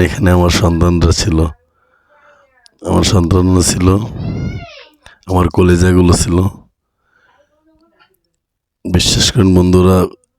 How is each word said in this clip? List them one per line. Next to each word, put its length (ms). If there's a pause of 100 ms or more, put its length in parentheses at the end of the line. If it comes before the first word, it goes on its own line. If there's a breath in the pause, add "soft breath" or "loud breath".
এখানে 300
আমার 240
সন্তানরা 520 (100)
ছিল, 160 (1500 soft breath)
আমার 240
সন্তানরা 580
ছিল, 160 (1400 soft breath)
আমার 160 (100)
কলেজাগুলো 680
ছিল। 160 (2500)
বিশ্বাস 480
করেন 260
বন্ধুরা, 400 (400)